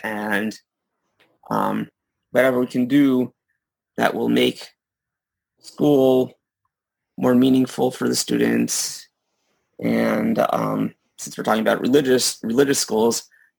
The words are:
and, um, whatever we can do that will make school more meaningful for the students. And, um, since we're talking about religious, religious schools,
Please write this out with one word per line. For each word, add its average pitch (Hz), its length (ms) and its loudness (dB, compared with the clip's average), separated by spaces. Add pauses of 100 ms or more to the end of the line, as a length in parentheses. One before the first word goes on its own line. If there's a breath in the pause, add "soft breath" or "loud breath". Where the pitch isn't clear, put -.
and, 107 540 -6 (920)
um, 107 400 -4 (420)
whatever 127 280 2
we 123 80 0
can 123 200 -2
do 131 460 2 (640)
that - 160 0
will 117 160 -4
make 123 380 0 (920)
school 131 760 2 (840)
more 127 180 2
meaningful 131 560 2
for 123 160 -4
the 123 80 -2
students. 117 920 -2 (760)
And, 113 560 0 (140)
um, 107 400 -2 (240)
since - 200 -14
we're - 60 -8
talking 110 180 0
about 110 200 0
religious, 131 600 2
religious 139 360 0
schools, 110 440 0 (360 soft breath)